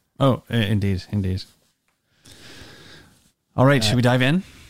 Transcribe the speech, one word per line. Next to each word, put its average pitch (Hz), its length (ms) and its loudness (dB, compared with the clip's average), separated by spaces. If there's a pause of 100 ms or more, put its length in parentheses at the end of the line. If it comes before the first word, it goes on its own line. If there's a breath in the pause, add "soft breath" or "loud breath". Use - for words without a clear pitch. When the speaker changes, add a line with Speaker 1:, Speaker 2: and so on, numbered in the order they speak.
(200)
Speaker 1:
Oh, 135 300 0
i-, - 60 -6
indeed. 101 560 -2
Indeed. 95 320 -4 (2000 loud breath)
All 123 100 2
right. 139 160 4
Speaker 2:
Uh, 107 40 -2
Speaker 1:
should 107 100 0
we 123 60 2
dive 123 200 2
in? 147 220 0 (260 loud breath)